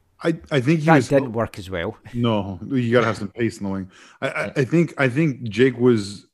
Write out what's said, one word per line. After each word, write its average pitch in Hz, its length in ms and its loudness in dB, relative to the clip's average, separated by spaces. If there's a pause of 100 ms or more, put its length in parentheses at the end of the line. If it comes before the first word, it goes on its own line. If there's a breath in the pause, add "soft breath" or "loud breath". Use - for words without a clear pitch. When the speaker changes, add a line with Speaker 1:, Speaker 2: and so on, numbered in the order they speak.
(240)
Speaker 1:
I, 165 140 0 (140)
I 143 80 2
think 151 200 2
he 147 60 -2
Speaker 2:
That 165 100 8
Speaker 1:
was 123 120 2
Speaker 2:
didn't 135 240 2
work 113 260 -4
as 90 100 -12
well. 92 300 -6 (160)
Speaker 1:
No, 104 540 -2
you 123 240 -2
gotta 120 140 4
have 107 120 -2
some 101 100 -8
pace 113 300 -4
in 101 80 -8
the 95 60 -4
wing. 95 180 -8 (300 loud breath)
I, 135 80 -4
I, 151 180 -6
Speaker 3:
Yeah. - 100 -10
Speaker 1:
I 139 80 2
think, 160 320 0
I 135 120 2
think 135 400 -2
Jake 117 300 2
was 107 560 2